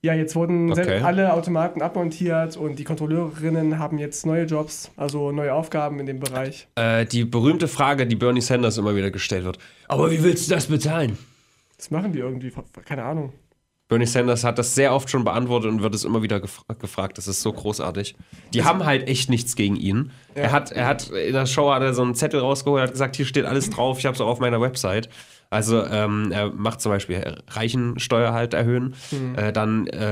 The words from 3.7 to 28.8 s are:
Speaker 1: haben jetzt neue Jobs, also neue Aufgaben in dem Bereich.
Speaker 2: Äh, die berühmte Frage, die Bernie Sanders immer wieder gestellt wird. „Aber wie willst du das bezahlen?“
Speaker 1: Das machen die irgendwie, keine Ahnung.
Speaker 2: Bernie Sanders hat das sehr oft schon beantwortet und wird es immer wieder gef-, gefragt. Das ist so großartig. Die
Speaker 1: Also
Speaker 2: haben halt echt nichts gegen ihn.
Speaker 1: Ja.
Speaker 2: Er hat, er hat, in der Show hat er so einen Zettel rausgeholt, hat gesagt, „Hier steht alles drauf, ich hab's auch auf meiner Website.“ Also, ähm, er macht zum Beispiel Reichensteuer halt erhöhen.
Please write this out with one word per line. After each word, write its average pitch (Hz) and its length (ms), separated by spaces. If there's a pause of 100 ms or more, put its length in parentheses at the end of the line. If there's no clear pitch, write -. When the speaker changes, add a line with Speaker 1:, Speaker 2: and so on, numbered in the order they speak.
Speaker 1:
haben 151 200
jetzt 147 260
neue 165 220
Jobs, 156 500
also 143 340
neue 143 220
Aufgaben 147 480
in 139 60
dem 131 140
Bereich. 131 560
Speaker 2:
Äh, 113 280
die 120 220
berühmte 139 420
Frage, 135 380
die 113 100
Bernie 123 240
Sanders 120 380
immer 104 180
wieder 98 140
gestellt 95 340
wird. 90 140 (300)
„Aber 151 220
wie 156 120
willst 170 280
du 180 40
das 156 140
bezahlen?“ 151 500 (580)
Speaker 1:
Das - 140
machen 175 240
die 135 60
irgendwie, 127 300 (360)
keine 131 180
Ahnung. 139 300 (540)
Speaker 2:
Bernie 117 180
Sanders 120 360
hat 120 160
das 117 160
sehr 139 200
oft 135 160
schon 123 140
beantwortet 113 460
und 110 120
wird 104 120
es 104 100
immer 110 180
wieder 104 180
gef-, - 220 (160)
gefragt. 98 400
Das 98 100
ist 95 140
so 107 100
großartig. 101 640 (380)
Die 120 60
Speaker 1:
Also 226 100
Speaker 2:
haben 185 160
halt 135 200
echt 131 220
nichts 120 260
gegen 101 220
ihn. 113 360 (220)
Speaker 1:
Ja. 143 100
Speaker 2:
Er - 80
hat, - 200
er 123 140
hat, - 240
in 95 240
der 135 100
Show 143 280
hat 131 100
er 131 100
so 123 100
einen 123 120
Zettel 147 260
rausgeholt, 135 440
hat 127 80
gesagt, 131 240
„Hier 139 100
steht 139 180
alles 131 240
drauf, 127 300
ich - 80
hab's 127 160
auch 107 60
auf 123 120
meiner 120 220
Website.“ 113 480 (420)
Also, 110 320
ähm, 107 460
er 104 220
macht 110 280
zum 107 120
Beispiel 95 420 (140)
Reichensteuer 117 840
halt 117 220
erhöhen. 123 400 (160)